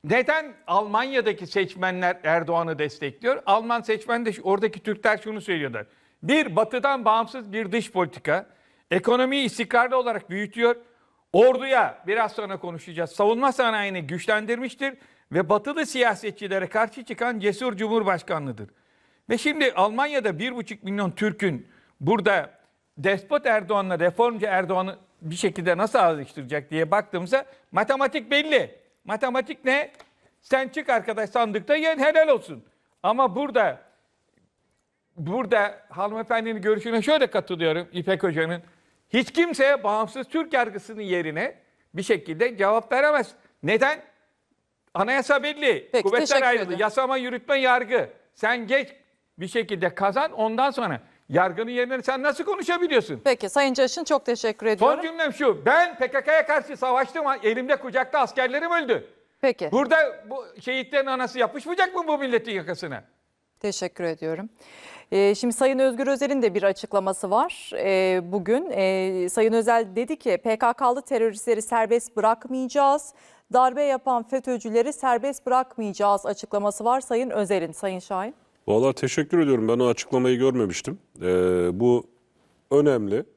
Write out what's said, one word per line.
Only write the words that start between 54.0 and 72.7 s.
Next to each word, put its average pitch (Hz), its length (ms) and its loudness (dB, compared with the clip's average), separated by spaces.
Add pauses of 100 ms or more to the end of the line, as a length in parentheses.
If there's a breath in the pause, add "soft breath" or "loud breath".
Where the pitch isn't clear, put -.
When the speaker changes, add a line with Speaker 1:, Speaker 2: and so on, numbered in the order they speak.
Speaker 2:
çok 285 220 0
teşekkür 220 400 -2
Speaker 1:
Son 226 60 4
Speaker 2:
ediyorum. 262 300 4
Speaker 1:
cümlem 320 300 -4
şu. 190 340 0
Ben 330 320 4
P 254 120 -2
K 269 140 -2
K'ya 311 220 4
karşı 294 300 -2
savaştım. 262 480 0 (180)
Elimde 254 340 2
kucakta 262 420 -2
askerlerim 262 540 0
öldü. 247 340 0 (340)
Speaker 2:
Peki. 233 320 0
Speaker 1:
Burada 277 260 4 (320)
bu 262 140 -10 (160)
şehitlerin 262 460 -2
anası 254 320 -4
yapışmayacak 349 560 0
mı 349 140 -2
bu 294 100 0
milletin 233 340 -2
yakasına? 160 520 -8 (560)
Speaker 2:
Teşekkür 185 440 -6
ediyorum. 160 440 -6 (640 loud breath)
Ee, 196 220 4
şimdi 233 200 -2
Sayın 269 240 2
Özgür 262 280 2
Özel'in 277 360 0
de 202 120 2
bir 202 80 0
açıklaması 190 680 0
var. 254 460 -2
Ee, 185 480 2
bugün, 208 460 -2
e, 190 580 0
Sayın 220 240 2
Özel 226 440 2
dedi 254 200 -4
ki, 190 280 0
"P 220 140 0
K 233 140 2
K'lı 247 300 0
teröristleri 220 600 0
serbest 233 540 0
bırakmayacağız. 262 960 0 (380 soft breath)